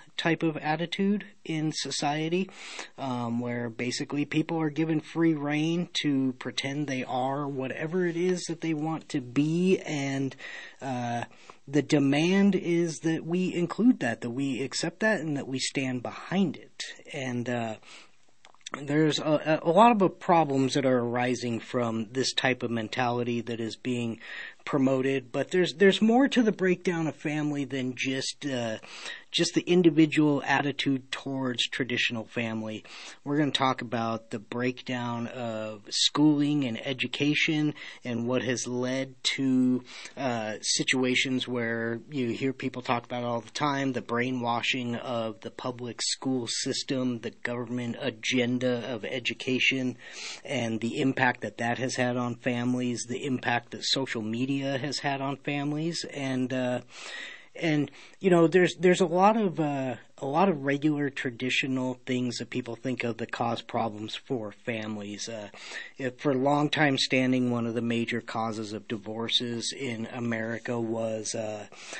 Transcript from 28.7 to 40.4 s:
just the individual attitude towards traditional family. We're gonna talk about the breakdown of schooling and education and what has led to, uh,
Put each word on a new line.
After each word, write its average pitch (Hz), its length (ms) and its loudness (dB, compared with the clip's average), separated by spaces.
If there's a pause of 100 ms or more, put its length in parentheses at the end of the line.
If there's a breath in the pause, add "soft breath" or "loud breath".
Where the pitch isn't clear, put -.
just 165 220 2
the - 80 4
individual 156 840 6
attitude 139 640 0
towards 131 600 -2
traditional 120 560 -2
family. 110 580 -4 (400 loud breath)
We're 143 140 0
gonna 147 140 4
talk 131 300 2
about 113 500 -2
the 117 80 -4
breakdown 120 880 -4
of 110 600 -6
schooling 147 760 4
and 113 200 -4
education 147 920 0 (280 loud breath)
and 117 240 -4
what 123 160 2
has 117 240 -2
led 127 480 -4 (200)
to, 127 500 2 (320 loud breath)
uh, 117 420 -2